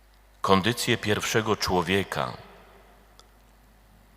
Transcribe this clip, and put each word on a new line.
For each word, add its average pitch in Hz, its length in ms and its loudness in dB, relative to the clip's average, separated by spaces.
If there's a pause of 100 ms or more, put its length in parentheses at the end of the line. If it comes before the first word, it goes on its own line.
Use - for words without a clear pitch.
(420)
kondycję 107 560 2
pierwszego 104 580 0
człowieka 87 760 -2 (1800)